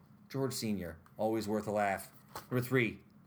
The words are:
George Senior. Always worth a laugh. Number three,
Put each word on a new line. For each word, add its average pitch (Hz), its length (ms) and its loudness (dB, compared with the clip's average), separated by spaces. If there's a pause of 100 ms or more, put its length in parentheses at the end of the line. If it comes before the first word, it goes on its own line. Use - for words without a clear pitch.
(300)
George 135 240 -2
Senior. 90 420 -2 (220)
Always 110 300 0
worth 107 200 0
a 107 40 -2
laugh. 101 380 0 (400)
Number 127 160 2
three, 123 340 2 (260)